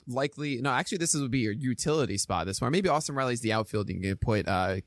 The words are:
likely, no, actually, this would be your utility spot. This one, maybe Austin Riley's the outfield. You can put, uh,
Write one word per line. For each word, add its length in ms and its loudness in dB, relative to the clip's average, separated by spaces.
likely, 540 -2
no, 80 0
actually, 300 0
this 140 0
would 160 0
be 100 2
your 120 2
utility 640 0
spot. 280 0
This 160 -2
one, 100 0
maybe 160 2
Austin 260 0
Riley's 280 0
the 100 0
outfield. 380 0
You 100 -4
can 160 0
put, 320 0
uh, 400 2